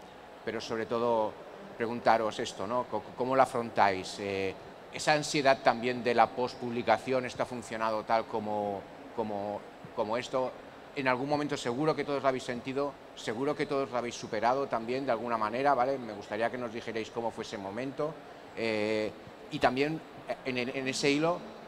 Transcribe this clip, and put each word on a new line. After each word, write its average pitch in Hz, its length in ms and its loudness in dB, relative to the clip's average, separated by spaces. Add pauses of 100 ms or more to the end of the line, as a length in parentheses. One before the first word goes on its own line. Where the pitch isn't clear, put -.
(440)
pero 113 160 -4
sobre 113 260 -2
todo 117 460 4 (460)
preguntaros 113 600 4
esto, 107 260 -4
¿no? 123 240 0
Co-, 107 140 -2 (120)
¿cómo 131 200 2
lo 131 60 8
afrontáis? 107 760 2
Eh, 95 340 0 (400)
esa 143 200 2
ansiedad 143 500 4
también 123 400 2
de 120 120 4
la 113 120 10
postpublicación, 123 1000 0
¿esto 120 180 -4
ha - 20 0
funcionado 110 560 -2
tal 113 240 2
como, 107 540 -2 (340)
como, 104 460 -2 (340)
como 110 220 0
esto? 127 340 -2 (440)
En 135 140 0
algún 127 200 2
momento 147 280 0
seguro 156 400 2
que 143 80 0
todos 139 180 0
lo 135 60 4
habéis 131 160 2
sentido, 135 480 -2 (240)
seguro 135 400 -2
que 151 80 0
todos 139 260 0
lo 123 60 -4
habéis 120 180 -2
superado 120 520 2
también 127 400 -2
de 127 60 2
alguna 117 260 0
manera, 120 340 2
¿vale? 131 240 4
Me 117 160 -8
gustaría 107 380 -2
que 123 80 -4
nos 120 120 -4
dijerais 110 400 -6
cómo 117 200 -2
fue 110 140 -6
ese - 120 -6
momento. 127 560 -4 (420)
Eh, 107 560 2 (400)
y 147 80 -4
también, 139 400 4 (300)
eh, 123 160 -4
en, 127 140 -2
en 131 300 -2
ese 143 220 2
hilo, 160 280 4 (300)